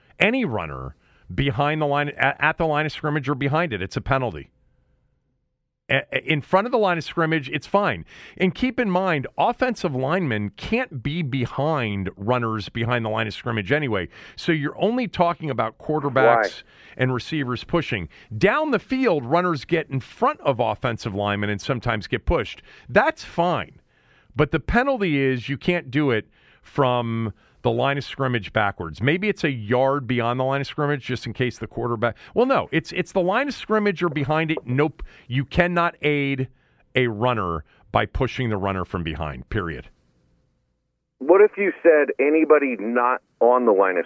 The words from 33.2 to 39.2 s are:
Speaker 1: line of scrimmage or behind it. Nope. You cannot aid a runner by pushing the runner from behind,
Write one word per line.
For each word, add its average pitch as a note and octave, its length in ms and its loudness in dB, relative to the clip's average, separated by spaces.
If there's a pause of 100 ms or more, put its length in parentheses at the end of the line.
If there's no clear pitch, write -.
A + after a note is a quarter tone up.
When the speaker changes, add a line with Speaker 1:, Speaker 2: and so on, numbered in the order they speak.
Speaker 1:
line G#3+ 280 0
of B3 60 -6
scrimmage G#3 500 0
or F3 40 2
behind D#3 440 0
it. D#3+ 120 -2
Nope. C#3 380 0 (240)
You B2+ 180 -2
cannot E3+ 560 2
aid C#3 460 0 (480)
a B2+ 140 4
runner G#2 560 0 (260)
by A2 160 2
pushing B2 440 -2
the G#2+ 60 -2
runner F#2+ 280 -2
from F2+ 180 -4
behind, D2+ 460 -6